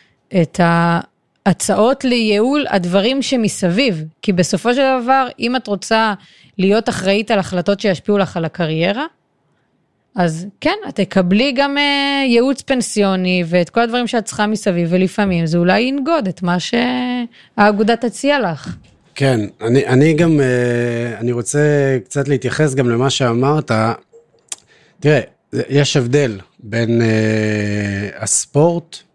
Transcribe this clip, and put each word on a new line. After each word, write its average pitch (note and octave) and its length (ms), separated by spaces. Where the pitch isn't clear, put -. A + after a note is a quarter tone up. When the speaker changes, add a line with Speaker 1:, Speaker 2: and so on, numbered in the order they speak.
Speaker 1:
את - 220
ההצעות F#3 1400
לייעול A#3+ 680
הדברים G3 520
שמסביב. G3 840
כי G3+ 100
בסופו F#3 420
של C4 280
דבר, C4 260
אם A#3+ 180
את A#3 100
רוצה G#3+ 480
להיות G3+ 300
אחראית G3+ 420
על G#3 80
החלטות F#3+ 420
שישפיעו G3+ 380
לך F#3 180
על E3 80
הקריירה, E3+ 600
אז F3 320
כן, E4+ 160
את - 120
תקבלי G3 520
גם, C#4 260
אה, C#4 480
ייעוץ B3 360
פנסיוני F#3+ 840
ואת E3+ 240
כל A#3 100
הדברים A#3 260
שאת A3+ 180
צריכה G#3 220
מסביב, F3+ 440
ולפעמים F#3 560
זה E3 120
אולי F#3 220
ינגוד C4+ 480
את F3+ 140
מה F3 180
שהאגודה A#3+ 1400
תציע C4+ 440
לך. E3+ 360
Speaker 2:
כן, C3 260
אני, A#2 260
אני D3 280
גם, D#3+ 260
אה, A#2+ 800
אני A#2+ 120
רוצה A#2+ 280
קצת C#3 240
להתייחס C3+ 460
גם B2+ 160
למה B2 200
שאמרת. C3 600
תראה, C#3+ 200
יש C3+ 440
הבדל B2 420
בין, A#2 440
אה, G#2 1200
הספורט E3 720